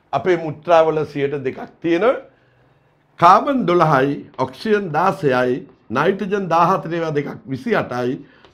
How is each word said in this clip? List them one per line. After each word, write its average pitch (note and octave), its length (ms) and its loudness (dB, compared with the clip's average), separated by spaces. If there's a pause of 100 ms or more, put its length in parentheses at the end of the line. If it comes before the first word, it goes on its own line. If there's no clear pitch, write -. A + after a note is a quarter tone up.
(120)
අපේ F3 240 2
මුත්‍රා E3 460 2
වල D#3 220 0
සියයට C#3+ 340 -4
දෙකක් B2+ 220 -6 (160)
තියෙන E3+ 280 0 (1160)
කාබන් A3+ 460 4
දොළහයි, D#3 460 2 (220)
ඔක්සිජන් G#3 560 -2
දාසයයි, C3+ 640 0 (300)
නයිට්‍රජන් F#3+ 640 -2
දාහතර E3+ 460 2
ඒවා E3 200 -4
දෙකක් C#3+ 140 -2 (160)
විසි C3+ 320 -4
අටයි, B2 360 -2 (420)